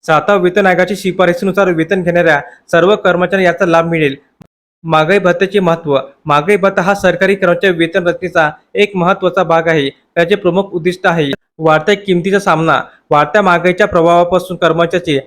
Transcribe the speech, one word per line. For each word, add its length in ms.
सातवा 280
वेतन 300
आयोगाच्या 340
शिफारसीनुसार 720
वेतन 320
घेणाऱ्या 360
सर्व 240
कर्मचाऱ्यांना 520
याचा 180
लाभ 240
मिळेल. 260
महागाई 360
भत्त्याचे 400
महत्त्व. 380
महागाई 320
भत्ता 240
हा 120
सरकारी 420
कर्मचारी 380
वेतन 340
रचनेचा 420
एक 200
महत्त्वाचा 480
भाग 240
आहे. 220
त्याचे 460
प्रमुख 380
उद्दिष्ट 340
आहे 220
वाढत्या 380
किमतीचा 440
सामना. 400
वाढत्या 300
महागाईच्या 460
प्रभावापासून 720
कर्मचाऱ्यांचे 680